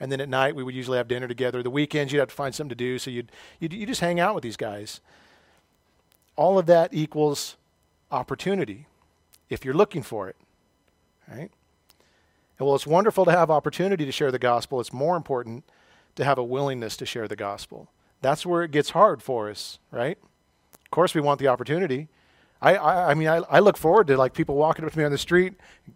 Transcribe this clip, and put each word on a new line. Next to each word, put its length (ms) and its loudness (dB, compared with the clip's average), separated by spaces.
and 100 -8
then 120 -4
at 80 -8
night 260 2
we 60 -8
would 120 -8
usually 220 -4
have 120 -2
dinner 200 -4
together. 340 -4
The 80 -4
weekends 420 -2
you'd 80 2
have 100 0
to 40 -20
find 200 -8
something 160 -8
to 40 -8
do, 240 -4
so 120 -10
you'd, 200 -10
you'd, 140 -6
you 100 -10
just 160 -6
hang 180 0
out 160 0
with 80 -8
these 140 -10
guys. 440 -10
All 240 4
of 60 2
that 300 4
equals 640 -2
opportunity, 760 -4
if 140 -8
you're 100 -4
looking 280 0
for 260 -10
it, 80 -18
right? 220 -16
And 80 0
while 80 4
it's 120 -2
wonderful 400 4
to 60 6
have 180 4
opportunity 560 0
to 60 -8
share 200 0
the 60 -2
gospel, 420 0
it's 120 -8
more 240 -2
important 480 -6
to 100 -2
have 140 2
a 60 -2
willingness 520 -6
to 100 -12
share 220 -8
the 80 -8
gospel. 520 -12
That's 240 0
where 160 0
it 80 -6
gets 200 0
hard 320 2
for 280 -4
us, 280 -14
right? 280 -4
Of 60 -16
course 240 2
we 60 2
want 200 0
the 80 2
opportunity. 600 -2
I, 140 6
I, 340 2
I 40 6
mean, 140 2
I, 80 4
I 80 8
look 180 6
forward 300 4
to, 100 4
like, 160 2
people 220 -4
walking 300 0
up 80 -6
to 60 -4
me 60 2
on 60 0
the 80 -2
street, 360 2